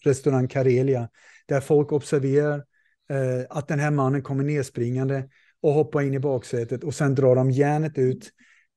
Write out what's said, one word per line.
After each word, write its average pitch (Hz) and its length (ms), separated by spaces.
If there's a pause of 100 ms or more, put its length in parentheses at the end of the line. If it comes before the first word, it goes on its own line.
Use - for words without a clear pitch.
restaurang 135 480
Karelia, 131 600 (380)
där 139 140
folk 147 320
observerar, 143 720 (460)
eh, 127 400
att - 180
den 151 100
här 147 120
mannen 139 320
kommer 139 220
nerspringande 135 840 (340)
och 151 100
hoppar 151 300
in 139 120
i 135 60
baksätet, 127 640
och 143 100
sen 139 200
drar 127 220
de 131 140
järnet 147 480
ut, 127 320 (460)